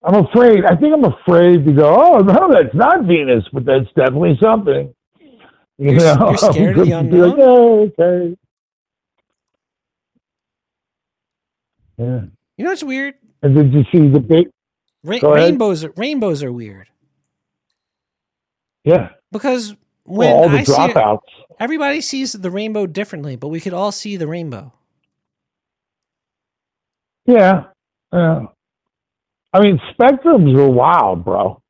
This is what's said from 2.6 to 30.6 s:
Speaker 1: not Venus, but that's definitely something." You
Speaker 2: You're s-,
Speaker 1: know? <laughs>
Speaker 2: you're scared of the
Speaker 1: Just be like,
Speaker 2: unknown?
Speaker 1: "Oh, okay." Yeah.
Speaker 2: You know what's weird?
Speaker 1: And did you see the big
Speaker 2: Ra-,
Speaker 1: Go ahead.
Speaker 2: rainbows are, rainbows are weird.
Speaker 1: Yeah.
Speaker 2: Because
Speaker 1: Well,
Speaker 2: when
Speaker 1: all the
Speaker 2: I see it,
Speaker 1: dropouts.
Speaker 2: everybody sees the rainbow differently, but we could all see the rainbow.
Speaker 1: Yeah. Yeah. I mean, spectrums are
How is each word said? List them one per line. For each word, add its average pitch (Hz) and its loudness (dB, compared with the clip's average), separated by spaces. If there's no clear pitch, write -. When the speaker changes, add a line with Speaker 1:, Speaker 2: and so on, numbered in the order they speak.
Speaker 1:
not 277 0
Venus, 139 0
but 131 -8
that's 127 -2
definitely 135 0
something." 175 -2
You - -8
Speaker 2:
You're 127 4
s-, 156 4
Speaker 1:
know? 220 2
<laughs> - -
Speaker 2:
you're 196 0
scared 185 0
of 180 4
the 160 6
Speaker 1:
Just - -2
be 175 2
like, 175 4
Speaker 2:
unknown? 294 -2
Speaker 1:
"Oh, 233 4
okay." 175 -2
Yeah. 120 -8
Speaker 2:
You 208 -12
know 359 -6
what's 359 -10
weird? 277 -10
Speaker 1:
And 139 0
did 143 2
you 143 0
see 156 4
the 139 2
big 160 0
Speaker 2:
Ra-, 147 -10
Speaker 1:
Go 151 2
ahead. 156 2
Speaker 2:
rainbows 196 -4
are, - -14
rainbows 208 -6
are 127 -10
weird. 104 -18
Speaker 1:
Yeah. 143 0
Speaker 2:
Because 220 -8
Speaker 1:
Well, 190 -2
Speaker 2:
when 143 2
Speaker 1:
all 160 4
the 143 0
Speaker 2:
I - -6
see 139 0
it, - 0
Speaker 1:
dropouts. 107 0
Speaker 2:
everybody 294 -6
sees 269 -10
the 185 -12
rainbow 208 -8
differently, 156 -12
but 135 -14
we 160 -10
could 180 -12
all 196 -6
see 202 -14
the 160 -8
rainbow. 147 -14
Speaker 1:
Yeah. 196 2
Yeah. 160 -2
I 190 2
mean, 196 2
spectrums 254 2
are 139 4